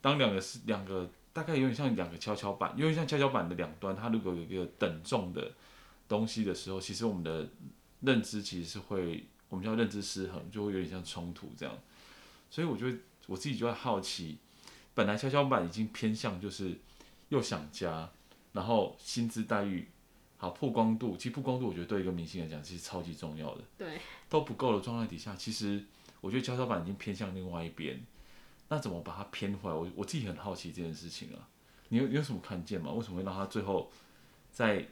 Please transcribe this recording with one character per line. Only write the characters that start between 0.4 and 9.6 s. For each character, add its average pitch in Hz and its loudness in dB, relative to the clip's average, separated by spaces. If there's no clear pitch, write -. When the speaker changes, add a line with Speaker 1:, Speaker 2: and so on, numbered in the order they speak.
Speaker 1:
两 104 0
个 92 -2
大 165 -2
概 160 2
有 135 6
点 131 6
像 127 4
两 87 0
个 85 -10
跷 107 0
跷 101 0
板， 95 0
有 151 4
点 160 6
像 156 2
跷 147 2
跷 139 8
板 95 2
的 90 -2
两 82 -2
端， 95 0
它 110 -4
如 113 4
果 95 0
有 85 -2
一 85 -6
个 90 0
等 82 0
重 92 -2
的 - -4
东 110 2
西 110 0
的 95 2
时 - -6
候， 95 -2
其 92 -6
实 113 -2
我 107 2
们 87 -2
的 80 -2
认 127 6
知 104 -4
其 92 -4
实 82 -8
是 104 -6
会， 87 -2
我 98 -6
们 92 -4